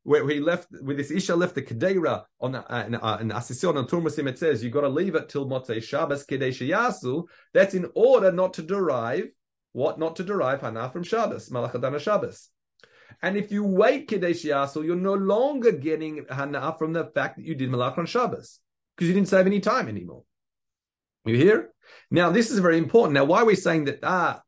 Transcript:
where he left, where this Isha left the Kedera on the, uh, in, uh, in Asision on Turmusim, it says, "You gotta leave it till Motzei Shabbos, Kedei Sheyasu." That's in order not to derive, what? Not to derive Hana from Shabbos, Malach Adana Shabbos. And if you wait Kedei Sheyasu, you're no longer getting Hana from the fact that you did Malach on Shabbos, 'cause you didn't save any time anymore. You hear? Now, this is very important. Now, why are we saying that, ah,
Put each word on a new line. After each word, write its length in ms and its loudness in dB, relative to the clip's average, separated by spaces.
where 240 4
he 140 0
left, 260 -2
where 160 -6
this 120 -6
Isha 260 -2
left 200 0
the 60 -6
Kedera 640 -2
on 100 -4
the, 200 -10
uh, 140 -4
in, 100 -6
uh, 260 -2
in 100 -4
Asision 460 -4
on 100 -2
Turmusim, 400 -2
it 100 -6
says, 240 0
"You 80 -6
gotta 200 0
leave 260 -2
it 140 -4
till 180 -4
Motzei 340 -6
Shabbos, 440 -4
Kedei 240 -2
Sheyasu." 760 -2
That's 200 6
in 220 -2
order 360 6
not 240 0
to 60 -8
derive, 680 -2
what? 260 -2
Not 200 -4
to 60 -4
derive 360 -2
Hana 320 -8
from 120 -8
Shabbos, 460 -4
Malach 240 -4
Adana 260 -4
Shabbos. 500 -4
And 160 -2
if 120 -4
you 140 -2
wait 460 4
Kedei 220 0
Sheyasu, 540 -2
you're 120 -2
no 160 0
longer 580 2
getting 580 -4
Hana 480 -4
from 140 -4
the 140 -2
fact 320 -4
that 80 -16
you 100 -6
did 140 -4
Malach 280 -2
on 80 -2
Shabbos, 540 -4
'cause 100 0
you 60 2
didn't 160 2
save 180 6
any 140 2
time 260 0
anymore. 360 -10
You 140 0
hear? 340 4
Now, 180 4
this 220 2
is 80 0
very 180 6
important. 360 4
Now, 100 6
why 160 6
are 60 6
we 100 6
saying 300 0
that, 180 -4
ah, 440 0